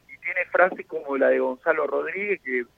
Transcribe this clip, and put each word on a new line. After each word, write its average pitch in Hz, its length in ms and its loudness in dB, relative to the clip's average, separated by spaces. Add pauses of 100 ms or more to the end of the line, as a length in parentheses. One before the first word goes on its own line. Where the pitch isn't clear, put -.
(120)
Y - 120 -18
tiene 180 280 -4
frases 180 360 2
como 151 280 -6
la 131 140 4
de 131 100 4
Gonzalo 143 460 0
Rodríguez, 160 560 -4
que 127 240 -4 (120)